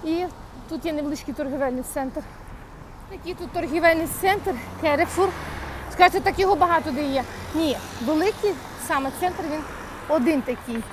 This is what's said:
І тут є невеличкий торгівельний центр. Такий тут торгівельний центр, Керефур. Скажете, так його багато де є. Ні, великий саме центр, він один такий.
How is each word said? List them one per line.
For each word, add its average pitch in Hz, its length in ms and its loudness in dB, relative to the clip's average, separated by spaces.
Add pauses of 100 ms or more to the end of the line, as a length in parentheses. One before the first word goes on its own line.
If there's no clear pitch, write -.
І 339 200 0 (440)
тут 311 180 -6
є 330 60 0
невеличкий 294 420 -4
торгівельний 262 480 -2 (120)
центр. 269 280 -4 (880)
Такий 370 240 -8
тут - 180 -10
торгівельний 330 560 4 (120)
центр, 381 340 2 (260)
Керефур. 330 480 4 (640)
Скажете, 370 280 6
так - 180 0
його 392 180 6
багато 320 340 4
де 277 140 0
є. 269 200 0 (300)
Ні, 302 220 2 (280)
великий 359 500 2 (320)
саме 269 240 2 (100)
центр, 359 220 0 (100)
він 302 80 -2 (480)
один 294 340 6
такий. 233 400 -4 (100)